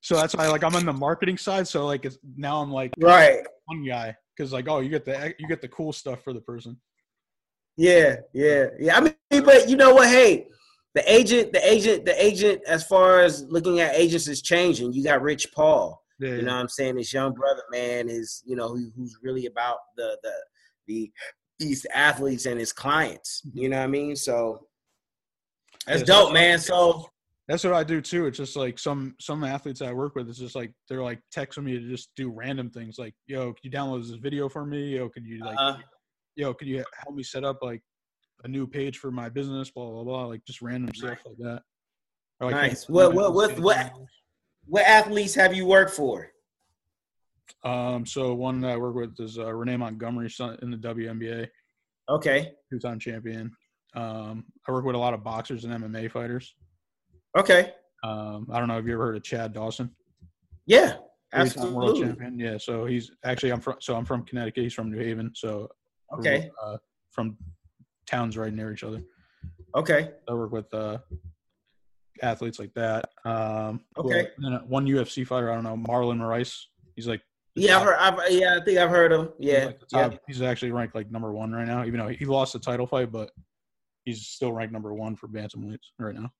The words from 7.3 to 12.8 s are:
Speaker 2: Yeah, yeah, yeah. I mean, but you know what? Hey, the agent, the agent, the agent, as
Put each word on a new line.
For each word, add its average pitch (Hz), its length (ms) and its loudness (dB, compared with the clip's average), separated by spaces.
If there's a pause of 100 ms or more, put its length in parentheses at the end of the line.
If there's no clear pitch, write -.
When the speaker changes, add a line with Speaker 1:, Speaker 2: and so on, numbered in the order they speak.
Speaker 2:
Yeah, 160 440 8 (120)
yeah, 139 360 4 (100)
yeah. 165 180 4
I 254 40 6
mean, 285 420 2
but 262 260 10
you 262 60 4
know 262 180 10
what? 254 140 10
Hey, 240 420 8 (460)
the 151 160 4
agent, 226 420 6
the 180 140 2
agent, 208 380 4
the 175 180 4
agent, 202 420 4
as 160 220 0